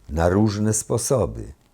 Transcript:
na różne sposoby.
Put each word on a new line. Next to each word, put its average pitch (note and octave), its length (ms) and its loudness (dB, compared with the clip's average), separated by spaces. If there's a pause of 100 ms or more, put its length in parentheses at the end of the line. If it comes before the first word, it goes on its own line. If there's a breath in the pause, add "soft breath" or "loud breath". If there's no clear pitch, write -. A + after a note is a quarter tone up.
na E2 200 2
różne G#2 440 2
sposoby. A2 800 -2 (220)